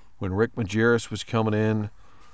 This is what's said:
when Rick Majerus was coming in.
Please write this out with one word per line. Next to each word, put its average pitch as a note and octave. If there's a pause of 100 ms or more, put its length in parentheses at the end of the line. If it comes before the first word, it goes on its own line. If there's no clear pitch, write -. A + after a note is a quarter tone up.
(180)
when F#2+
Rick A2
Majerus A2+
was G#2+
coming A2
in. G#2+ (440)